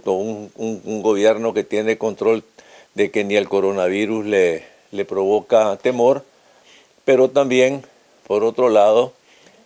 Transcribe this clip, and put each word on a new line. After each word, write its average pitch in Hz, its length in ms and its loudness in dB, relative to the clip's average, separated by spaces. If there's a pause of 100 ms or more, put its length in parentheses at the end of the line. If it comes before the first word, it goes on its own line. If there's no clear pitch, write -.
o 101 80 -2
un, 104 420 -8
un, 113 280 -8
un 104 200 -8
gobierno 110 500 0
que 104 100 -2
tiene 107 360 -4
control 107 440 -2 (520)
de 98 160 0
que 107 120 -2
ni 101 120 -2
el 101 140 0
coronavirus 98 760 -2
le, 90 380 0 (280)
le 98 140 -6
provoca 101 720 0
temor, 127 480 0 (800)
pero 131 240 4
también, 131 560 0 (400)
por 104 180 -2
otro 117 260 0
lado, 107 440 4 (520)